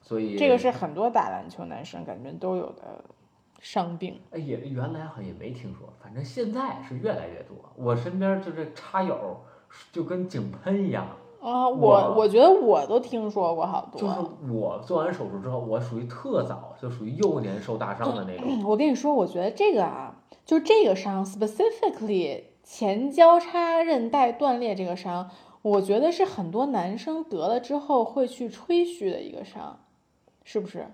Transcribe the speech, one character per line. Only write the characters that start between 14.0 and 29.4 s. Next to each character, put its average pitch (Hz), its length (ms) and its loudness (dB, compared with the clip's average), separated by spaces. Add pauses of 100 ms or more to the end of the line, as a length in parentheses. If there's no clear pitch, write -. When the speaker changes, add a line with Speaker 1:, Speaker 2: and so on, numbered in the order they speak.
Speaker 1:
就 202 80 0
是 185 60 0 (360)
我 104 300 -2
做 165 240 0
完 180 100 -2
手 101 160 -8
术 98 80 -8
之 98 100 -8
后， 127 100 -4
我 113 200 -2
属 120 200 -6
于 123 80 -6
特 196 360 -2
早， - 380 -10
就 123 100 -8
属 117 140 -10
于 113 80 -8
幼 170 260 0
年 104 220 -4
受 113 160 -6
大 101 180 -6
伤 113 220 -2
的 95 80 -6
那 92 120 -10
种。 247 280 -4
Speaker 2:
<clears throat> - 20 -2
我 214 100 4
跟 294 140 4
你 247 40 2
说， 285 200 0
我 214 100 2
觉 175 160 -4
得 196 100 -2
这 392 220 2
个 202 120 2
啊， 135 320 -8 (280)
就 320 140 4
这 415 280 6
个 190 100 2
伤， 190 280 -4
specifically 214 1160 -2 (220)
前 220 480 -2
交 339 260 10
叉 339 440 0
韧 254 280 2
带 254 220 4
断 247 260 0
裂 226 160 -2
这 185 100 -4
个 180 120 -4
伤， 180 340 -6 (320)
我 202 180 4
觉 202 200 2
得 320 100 4
是 370 140 0
很 185 260 -4
多 240 160 0
男 202 320 -2
生 311 240 -6
得 175 240 -4
了 240 140 0
之 277 160 -6
后 285 280 2
会 254 220 0
去 247 220 -8
吹 349 360 0
嘘 208 260 -4
的 - 120 -6
一 - 100 -12
个 - 100 -12